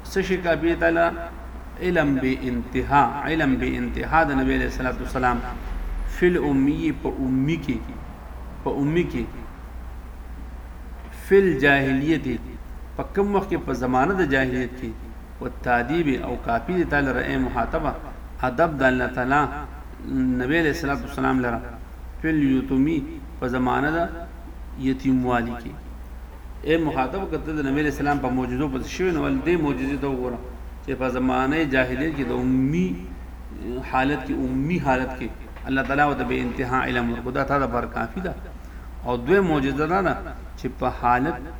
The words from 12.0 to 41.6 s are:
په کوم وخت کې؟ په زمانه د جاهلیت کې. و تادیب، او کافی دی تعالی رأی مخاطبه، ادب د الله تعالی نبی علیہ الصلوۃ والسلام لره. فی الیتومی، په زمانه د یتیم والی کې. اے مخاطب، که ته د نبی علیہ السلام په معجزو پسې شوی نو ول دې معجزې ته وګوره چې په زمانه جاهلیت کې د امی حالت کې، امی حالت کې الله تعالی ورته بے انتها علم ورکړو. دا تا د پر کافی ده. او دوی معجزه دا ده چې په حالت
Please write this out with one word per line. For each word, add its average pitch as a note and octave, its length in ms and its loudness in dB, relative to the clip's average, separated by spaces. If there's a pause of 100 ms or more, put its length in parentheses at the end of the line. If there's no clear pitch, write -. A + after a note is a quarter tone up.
په - 60 -4 (120)
کوم G3+ 200 2
وخت F#3+ 160 2
کې؟ E3+ 160 0
په C3+ 60 -2 (100)
زمانه C3 380 4
د - 20 4 (120)
جاهلیت B2+ 460 0
کې. A2+ 100 -6 (500)
و B2+ 40 -8 (180)
تادیب، C3 460 2 (160)
او B2 100 -4 (100)
کافی A#2 300 0
دی F3 160 4
تعالی C#3+ 220 4
رأی C3+ 240 0 (100)
مخاطبه، B2 460 0 (560)
ادب D#3+ 300 4
د C3+ 40 2
الله B2+ 340 4
تعالی C3 240 4 (1000)
نبی C3 200 2
علیہ D3+ 140 4
الصلوۃ C#3 320 -2
والسلام C3 340 0
لره. A#2+ 200 0 (600)
فی D#3+ 80 0
الیتومی، C#3 680 2 (420)
په B2+ 80 -2
زمانه B2+ 420 2
د E3 80 0 (920)
یتیم C3 280 2 (100)
والی A#2 340 0
کې. A#2 120 -10 (920)
اے D#3 100 4 (140)
مخاطب، D#3+ 320 -2 (100)
که D#3 160 -2
ته D#3 60 -6
د D3+ 160 -2
نبی C#3 120 0
علیہ D3 140 0
السلام C#3+ 240 0
په C3 180 -2
معجزو B2+ 380 0
پسې A#2+ 220 -4
شوی F#3 140 2
نو D#3 120 0
ول C#3 240 2
دې E3+ 80 4 (100)
معجزې C3+ 380 0
ته C#3 60 0
وګوره B2 300 -2 (460)
چې C3+ 160 -4
په C3 160 0
زمانه B2+ 400 2 (180)
جاهلیت C3 420 2
کې C#3 140 -2
د - 20 0 (100)
امی C3+ 440 2 (1040)
حالت C3+ 360 2
کې، C3+ 80 -2 (120)
امی C#3 400 0
حالت C3 320 2
کې A#2+ 100 -6 (400)
الله C3+ 200 2
تعالی C#3+ 200 4
ورته C3+ 220 0
بے B2+ 100 2
انتها B2 460 0
علم B2 260 0
ورکړو. A#2+ 240 -4
دا C#3 140 2
تا C#3+ 80 4
د C3+ 160 2
پر A#2 180 0
کافی A#2 280 -4
ده. F3+ 140 -4 (720)
او B2 120 0
دوی D3+ 240 4 (100)
معجزه C#3 420 2
دا G3 160 4
ده C3+ 60 2 (440)
چې - 80 -8 (140)
په B2+ 80 0 (120)
حالت B2 360 4 (240)